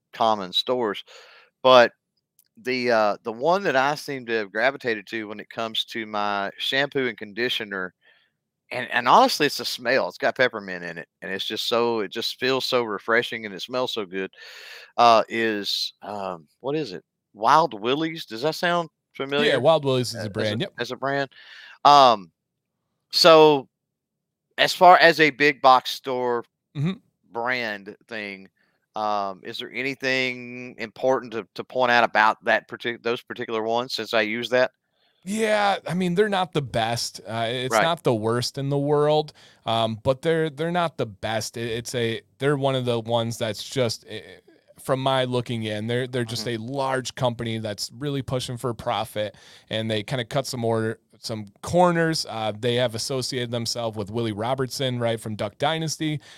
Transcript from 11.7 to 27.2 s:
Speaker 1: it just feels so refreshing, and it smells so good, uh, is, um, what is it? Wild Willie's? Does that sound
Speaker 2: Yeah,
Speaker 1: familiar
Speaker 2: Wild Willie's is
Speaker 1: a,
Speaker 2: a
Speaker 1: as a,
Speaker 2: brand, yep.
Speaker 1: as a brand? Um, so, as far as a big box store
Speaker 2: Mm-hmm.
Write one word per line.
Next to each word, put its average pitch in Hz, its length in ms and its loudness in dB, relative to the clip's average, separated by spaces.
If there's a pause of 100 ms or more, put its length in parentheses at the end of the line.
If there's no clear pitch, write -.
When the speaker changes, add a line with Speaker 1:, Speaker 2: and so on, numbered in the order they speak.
Speaker 1:
it 95 100 -6
just - 300 -8
feels 127 260 0
so 123 160 0
refreshing, 113 640 -2
and 101 80 -10
it 87 80 -12
smells 127 320 -4
so 107 120 -6
good, 95 240 -6 (640)
uh, 117 320 8
is, 110 760 -2
um, 95 460 -10 (120)
what 135 160 -6
is 135 160 -6
it? 87 120 -14 (300)
Wild 131 460 4
Willie's? 156 460 -2
Does 113 160 -10
that 156 140 0
sound 175 320 -2 (500)
Speaker 2:
Yeah, 147 180 2
Speaker 1:
familiar - 20 0
Speaker 2:
Wild 151 260 4
Willie's 127 300 0
is 110 100 -8
Speaker 1:
a, - 20 -6
Speaker 2:
a 104 120 -6
Speaker 1:
as 107 140 -2
a, 107 40 -4
Speaker 2:
brand, 120 60 -4
yep. - 160 -8
Speaker 1:
as 120 140 -6
a 120 40 -8
brand? 139 340 -2 (540)
Um, 123 480 8 (800)
so, 156 560 8 (920)
as 143 160 2
far 180 240 10
as 156 220 6
a 156 100 6
big 139 320 2
box 127 300 6
store 123 520 -4 (300)
Speaker 2:
Mm-hmm. 160 240 -4 (340)